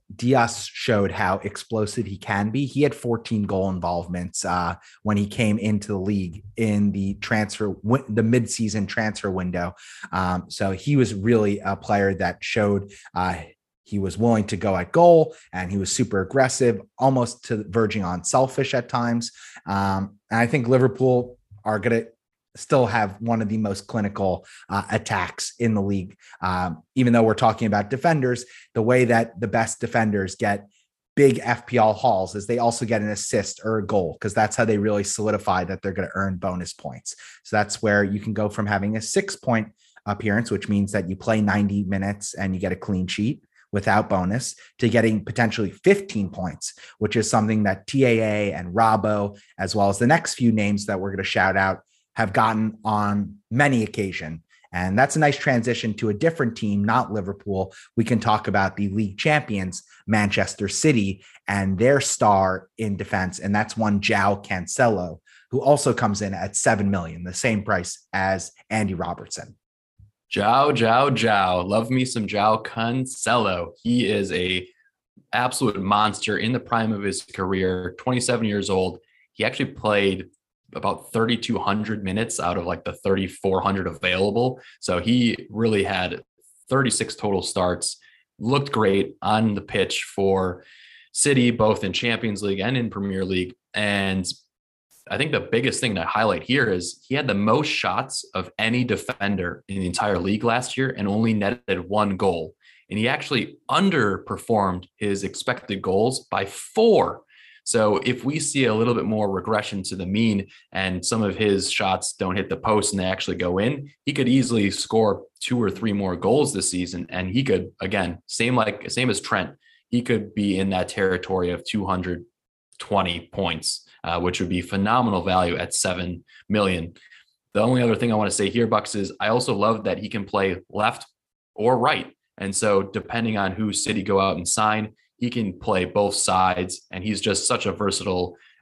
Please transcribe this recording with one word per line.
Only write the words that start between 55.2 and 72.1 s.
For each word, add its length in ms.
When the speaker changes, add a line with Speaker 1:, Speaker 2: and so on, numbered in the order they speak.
Speaker 1:
transition 580
to 140
a 60
different 420
team, 260
not 300
Liverpool. 580
We 80
can 160
talk 280
about 280
the 140
league 300
champions, 640
Manchester 600
City, 560
and 300
their 240
star 680
in 180
defense, 400
and 180
that's 220
one 240
João 420
Cancelo, 760
who 100
also 320
comes 300
in 100
at 220
seven 340
million, 340
the 120
same 280
price 500
as 380
Andy 240
Robertson. 600
Speaker 2:
João, 440
João, 340
João. 580
Love 220
me 160
some 220